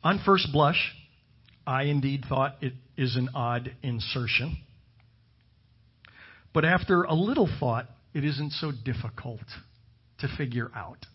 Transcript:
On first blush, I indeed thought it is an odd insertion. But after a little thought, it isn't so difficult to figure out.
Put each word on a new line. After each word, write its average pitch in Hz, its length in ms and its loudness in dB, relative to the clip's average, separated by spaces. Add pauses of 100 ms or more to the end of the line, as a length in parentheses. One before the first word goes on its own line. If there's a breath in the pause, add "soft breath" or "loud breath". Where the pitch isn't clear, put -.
On 190 200 4
first 190 280 4
blush, 151 420 4 (720)
I 135 180 0
indeed 139 440 0
thought 135 320 0
it 127 140 -4 (220)
is 127 200 0
an 127 180 0
odd 120 480 -2
insertion. 110 760 -2 (1900 loud breath)
But 156 120 2
after 180 400 4
a 160 100 0
little 208 340 2 (100)
thought, 120 300 -2 (240)
it 143 120 -2
isn't 147 280 -2
so 156 180 -4
difficult 117 720 -6 (760)
to 139 180 -4
figure 120 380 -4
out. 85 400 -12